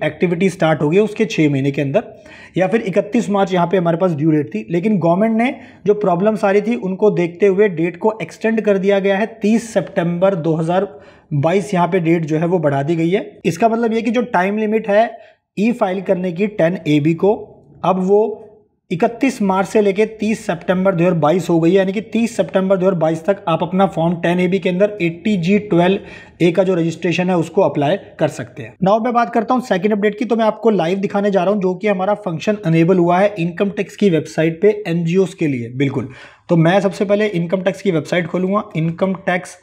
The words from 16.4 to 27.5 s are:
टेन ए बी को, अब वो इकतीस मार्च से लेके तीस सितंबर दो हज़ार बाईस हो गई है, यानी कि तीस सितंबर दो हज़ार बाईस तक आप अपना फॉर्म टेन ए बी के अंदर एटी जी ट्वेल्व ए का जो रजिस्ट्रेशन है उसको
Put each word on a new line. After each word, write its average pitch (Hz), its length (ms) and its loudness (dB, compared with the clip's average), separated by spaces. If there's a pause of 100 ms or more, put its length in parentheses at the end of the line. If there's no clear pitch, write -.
टेन 175 300 0
ए 147 220 0
बी 165 140 2
को, 196 220 0 (480)
अब 185 200 0
वो 208 360 2 (500)
इकतीस 220 520 -2
मार्च 190 260 0
से 220 120 2
लेके 202 260 2
तीस 214 400 -4
सितंबर 185 480 0
दो 165 80 2
हज़ार 180 120 2
बाईस 160 360 0
हो 170 100 4
गई 165 100 4
है, 190 60 4
यानी 190 160 2
कि 214 100 -4
तीस 220 340 -2
सितंबर 190 400 0
दो 180 100 2
हज़ार 190 80 2
बाईस 160 300 -2
तक 196 240 0
आप 165 140 0
अपना 185 240 0
फॉर्म 170 300 0
टेन 175 240 0
ए 180 80 2
बी 190 100 0
के 180 100 -2
अंदर 202 340 0
एटी 170 340 -2
जी 185 240 2
ट्वेल्व 180 840 -2
ए 180 80 6
का 190 120 2
जो 185 100 0
रजिस्ट्रेशन 170 560 -2
है 185 60 2
उसको 175 260 0